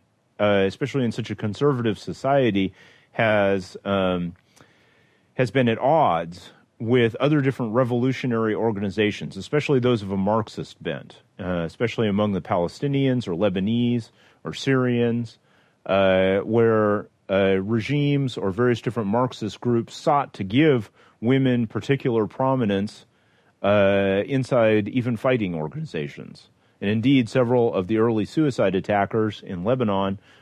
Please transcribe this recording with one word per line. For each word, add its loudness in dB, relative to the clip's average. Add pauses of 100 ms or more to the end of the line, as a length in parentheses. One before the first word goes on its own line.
(380)
uh, 2
especially -4
in -2
such -8
a -4
conservative -2
society, 0 (400)
has, 0
um, -2 (1000)
has 0
been 2
at 0
odds 0 (280)
with 2
other 2
different -2
revolutionary 0
organizations, -2
especially -2
those 2
of -8
a -2
Marxist -4
bent, -10 (160)
uh, -4
especially -2
among 0
the -2
Palestinians -2
or -4
Lebanese 0 (320)
or -8
Syrians, 0 (480)
uh, 4
where, 2 (240)
uh, 2
regimes -2
or -2
various 0
different -4
Marxist -2
groups -2
sought -2
to -8
give 2 (300)
women 2
particular 0
prominence, -2 (560)
uh, 2
inside 2
even -2
fighting 0
organizations. -10 (320)
And -4
indeed, 2
several 2
of -2
the 0
early 2
suicide 0
attackers 0
in -10
Lebanon, 0 (240)